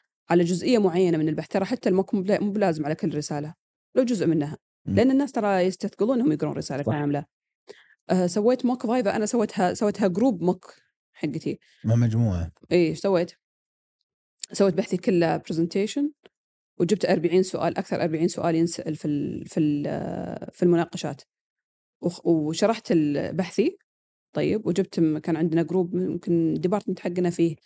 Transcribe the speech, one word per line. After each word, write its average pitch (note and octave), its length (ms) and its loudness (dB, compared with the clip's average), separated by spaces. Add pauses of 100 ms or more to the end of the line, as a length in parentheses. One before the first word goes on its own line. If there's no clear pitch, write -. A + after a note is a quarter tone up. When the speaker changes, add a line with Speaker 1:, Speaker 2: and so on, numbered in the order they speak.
(300)
Speaker 1:
على F3 140 6
جزئية F3+ 340 2
معينة F3 400 4
من D#3 100 0
البحث. D#3 200 -4
ترى F#3+ 160 0
حتى B3 240 -2
الموك F#3+ 260 2
مو G3 80 0
بلا-، F#3+ 200 0
مو G3+ 100 -2
بلازم F3+ 320 0
على D3+ 100 -2
كل D3+ 220 -4
رسالة، D3 380 -6 (400)
لو C4 80 4
جزء A3+ 240 0
منها. D#3 320 0 (280)
Speaker 2:
مم. - 80 -2
Speaker 1:
لأن B3+ 160 6
الناس C#4 220 2
ترى G3+ 280 2
يستثقلون G3+ 600 0
إنهم A#3 120 2
يقرون D3+ 200 -2
رسالة C#3+ 300 -6
Speaker 2:
صح. - 100 0
Speaker 1:
كاملة. D3 320 -2 (840)
آه، F#3 160 2
سويت A#3 400 0
موك B3 200 -2
فايفا، A3+ 300 0
أنا G#3+ 100 -2
سويتها، G#3+ 480 0
سويتها G3+ 340 0
جروب F#3+ 340 0
موك F3+ 320 -2 (380)
حقتي. D#3 460 -6 (260)
Speaker 2:
مع A2 100 2
مجموعة. A2 580 0 (200)
Speaker 1:
إيه، E3 180 4
إيش D#3+ 80 -8
سويت؟ F3+ 340 0 (1200)
سويت G3 220 2
بحثي F#3 220 -2
كله E3+ 400 2
presentation، G3 760 -2 (680)
وجبت F3 260 0
أربعين F3+ 380 2
سؤال، F#3 360 -2
أكثر - 240 -4
أربعين D#3+ 260 -2
سؤال E3+ 260 -2
ينسأل E3 420 -2
في - 120 -14
ال-، - 380 -4
في - 140 -4
ال-، D3 920 -4
في - 100 -4
المناقشات. E3+ 600 0 (840)
وخ-، - 220 -4
وشرحت E3 640 0
ال-، D3+ 400 0
بحثي. F#3+ 460 -2 (540)
طيب، D#3 340 -2
وجبت F#3 340 -2
م-، D#3 180 2
كان D#3+ 180 -2
عندنا D#3+ 260 0
جروب F3 320 -2
يمكن E3+ 600 0
department F#3 460 -2
حقنا F3+ 300 -2
فيه E3+ 360 0